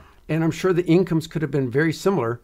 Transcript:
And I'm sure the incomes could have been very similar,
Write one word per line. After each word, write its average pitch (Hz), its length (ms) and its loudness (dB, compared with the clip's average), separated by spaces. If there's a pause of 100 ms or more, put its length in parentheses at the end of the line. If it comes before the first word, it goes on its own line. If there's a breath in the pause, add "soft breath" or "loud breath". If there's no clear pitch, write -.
(280 soft breath)
And 160 160 0
I'm 165 80 2
sure 185 200 0
the 180 140 0
incomes 165 400 2
could 156 160 -6
have 147 80 -4
been 131 200 -2
very 147 220 0
similar, 127 520 -2